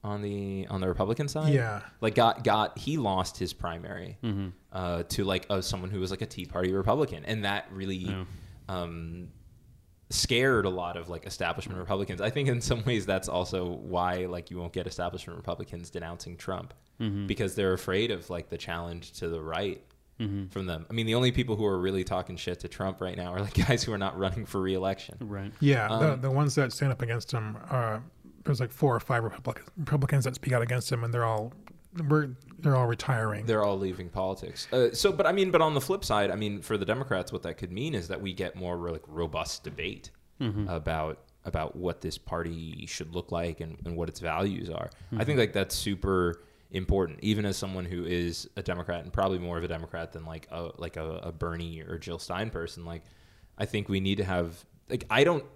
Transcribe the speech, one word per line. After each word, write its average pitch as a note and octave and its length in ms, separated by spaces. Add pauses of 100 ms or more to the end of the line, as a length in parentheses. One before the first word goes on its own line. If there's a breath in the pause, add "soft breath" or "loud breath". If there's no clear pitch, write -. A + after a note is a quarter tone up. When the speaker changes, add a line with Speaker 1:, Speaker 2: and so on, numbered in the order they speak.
Speaker 1:
on G#2 200
the, G2 460
on F#2+ 120
the F#2 60
Republican G#2 400
side? D3 260
Speaker 2:
Yeah. A2+ 280 (180)
Speaker 1:
Like, A2 160
got, A#2 280
got, G#2+ 340
he D3+ 200
lost F#2+ 400
his F2+ 160
primary, F2 720
Speaker 3:
Mm-hmm. G2 240 (240)
Speaker 1:
uh, F2 320
to, - 220
like, F#2+ 240
uh, G2 120
someone F#2 300
who G2+ 80
was, F#2 120
like, F#2+ 100
a A2 40
Tea F2+ 200
Party F#2 260
Republican. G#2 540
And A2 200
that G2+ 260
really, F#2+ 260
Speaker 3:
Yeah. F#2 260 (460 loud breath)
Speaker 1:
um, E2+ 580 (840)
scared A#2+ 560
a F#2+ 40
lot F2 280
of, E2+ 120
like, E2+ 160
establishment F#2 540
Republicans. F#2 400
I G#2 100
think C3+ 200
in A#2+ 120
some A#2 220
ways A2 220
that's F#2+ 240
also F2+ 360
why, F2+ 600
like, F2 260
you F2+ 60
won't E2+ 160
get F2+ 140
establishment F2 500
Republicans E2+ 520
denouncing F2 480
Trump F#2+ 360 (260)
Speaker 3:
Mm-hmm. G2+ 260
Speaker 1:
because G2 300
they're F#2+ 180
afraid G2 380
of, E2+ 180
like, F2 200
the E2+ 80
challenge E2+ 560
to F2 160
the E2 120
right E2 400 (380)
Speaker 3:
Mm-hmm. G2 300
Speaker 1:
from F#2+ 180
them. E2 200
I - 60
mean, A2+ 140
the A2+ 80
only B2 160
people A#2+ 240
who G#2+ 100
are F#2+ 140
really F#2+ 240
talking F2+ 340
shit F2+ 220
to - 80
Trump F#2+ 340
right F#2 160
now F2+ 160
are, F#2 80
like, G2+ 140
<laughs> - 120
guys A#2+ 160
who A#2+ 80
are G#2 60
not G2 220
running F#2+ 260
for G2 160
re-election. F#2+ 580
Speaker 3:
Right. G2+ 320 (100)
Speaker 2:
Yeah, C3+ 260
the, C#3 260
Speaker 1:
Um, B2+ 80
Speaker 2:
the C3+ 80
ones C#3 260
that C3 180
stand C#3 180
up - 100
against A#2 300
him, G#2+ 260 (140)
uh, A#2 280 (440)
there's, C#3 160
like, A#2+ 120
four C3 240
or A2 40
five A#2 240
Republic-, - 400 (140)
Republicans C3+ 480
that B2+ 100
speak - 180
out A#2+ 80
against A#2 300
him, A#2 120
and A#2 80
they're A#2+ 140
all, A2 280 (540)
we're, D3 280 (240)
they're C#3+ 160
all B2+ 100
retiring. A2 600
Speaker 1:
They're A2 160
all G2+ 160
leaving F2+ 300
politics. F#2 600
Uh, B2 220
so, G3+ 180
but E3 140
I D#3+ 60
mean, F#3+ 180
but E3+ 120
on D#3 120
the C#3 80
flip G3 240
side, G#2 240
I F2+ 60
mean, G#2 260
for A2 160
the G2 80
Democrats, A2 480
what F#2+ 80
that E2 160
could F2 140
mean C3 240
is E2+ 140
that F#2 120
we G2 100
get F2 240
more, F2 360
like, D#2 160
robust D#2 560
debate D#2 480 (280)
Speaker 3:
Mm-hmm. G#2 300
Speaker 1:
about, D#2 480 (280)
about D#2+ 300
what F2 260
this - 180
party E2 640
should E2 300
look F2+ 160
like E2+ 280
and, D#2+ 260
and E2+ 100
what E2 120
its E2 120
values F2 500
are. D#2+ 220 (200 loud breath)
I A2+ 40
Speaker 3:
Mm-hmm. G#2+ 80
Speaker 1:
think, C3+ 160
like, A2 140
that's G2 220
super F#2 680 (300 loud breath)
important, F#2 480
even G#2 240
as G2 120
someone F#2 260
who F2 220
is F2 500
a G2 80
Democrat F2 400
and F2+ 80
probably F#2+ 260
more F2 200
of E2+ 80
a - 20
Democrat E2 460
than, D#2+ 120
like, D#2+ 260
a, E2+ 260
like, E2 180
a, D#2+ 280
a E2+ 100
Bernie E2 480
or E2 160
Jill E2 200
Stein F#2+ 320
person. E2+ 360
Like, E2 180 (540 soft breath)
I G2+ 80
think G#2 240
we G2 100
need G2 200
to G2+ 40
have, F2 400 (260)
like, B2 200
I B2+ 160
don't E3 180 (120)